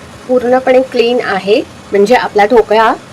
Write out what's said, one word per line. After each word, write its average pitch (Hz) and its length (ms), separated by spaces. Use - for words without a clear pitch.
पूर्णपणे 254 540
क्लीन 247 420
आहे, 196 380
म्हणजे 202 240
आपला 202 300
ढोकळा 220 480